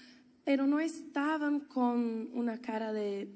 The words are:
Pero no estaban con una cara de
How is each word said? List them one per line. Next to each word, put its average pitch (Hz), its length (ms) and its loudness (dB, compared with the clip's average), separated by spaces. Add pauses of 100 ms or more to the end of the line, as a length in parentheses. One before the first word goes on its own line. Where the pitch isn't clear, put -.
(440)
Pero 277 220 4
no 294 140 4
estaban 294 800 0
con 240 760 0
una 240 260 -2
cara 220 320 -4
de 202 440 -2